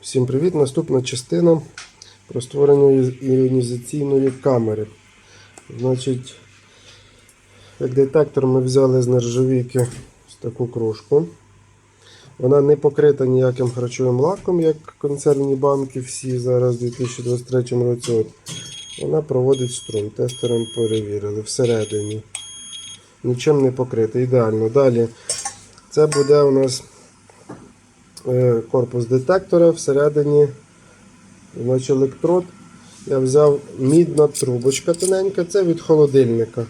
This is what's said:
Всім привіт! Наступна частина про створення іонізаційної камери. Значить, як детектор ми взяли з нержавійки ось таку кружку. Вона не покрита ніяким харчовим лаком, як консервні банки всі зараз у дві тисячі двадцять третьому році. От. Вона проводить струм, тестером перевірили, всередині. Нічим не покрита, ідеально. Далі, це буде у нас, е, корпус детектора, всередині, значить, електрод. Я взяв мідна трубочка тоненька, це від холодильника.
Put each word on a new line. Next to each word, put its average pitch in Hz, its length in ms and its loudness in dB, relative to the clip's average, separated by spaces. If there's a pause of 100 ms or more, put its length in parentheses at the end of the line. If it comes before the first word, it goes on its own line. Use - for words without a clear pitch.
Всім 127 220 -2
привіт! 147 280 -2
Наступна 139 480 0
частина 165 580 0 (680)
про 123 120 -6
створення 139 720 4 (100)
іонізаційної 131 1080 0
камери. 117 560 -2 (960)
Значить, 127 540 -4 (1500)
як 131 140 -6
детектор 139 520 2
ми 131 140 2
взяли 127 420 2
з 120 40 0
нержавійки 123 800 0 (400)
ось - 120 -20
таку 120 260 -6
кружку. 120 600 -2 (1120)
Вона 135 220 4
не 143 160 4
покрита 143 500 2
ніяким 127 440 2
харчовим 123 500 -2
лаком, 180 400 0
як 160 160 2 (220)
консервні 139 580 0
банки 135 440 -2
всі 127 380 -6
зараз 123 380 0
у - 20 -10
дві 120 120 -4
тисячі 123 320 -8
двадцять 123 240 -4
третьому 123 380 -2
році. 120 280 -2
От. 110 140 0 (760)
Вона 147 200 -2
проводить 131 500 -2
струм, 107 380 -8
тестером 120 560 -4 (100)
перевірили, 107 640 -4
всередині. 107 840 -4 (1000)
Нічим 127 400 0
не 127 100 2
покрита, 123 460 -4
ідеально. 113 500 0
Далі, 120 400 2 (840)
це 151 160 2
буде 147 360 4
у 143 80 4
нас, 135 340 0 (1400)
е, 123 420 2
корпус 123 360 -2
детектора, 170 640 2
всередині, 147 800 2 (1120)
значить, 131 280 -2
електрод. 143 540 0 (640)
Я 135 120 -2
взяв 143 420 4 (180)
мідна 151 480 4
трубочка 135 680 -2
тоненька, 190 500 -2
це 190 200 0
від 170 160 0
холодильника. 127 880 2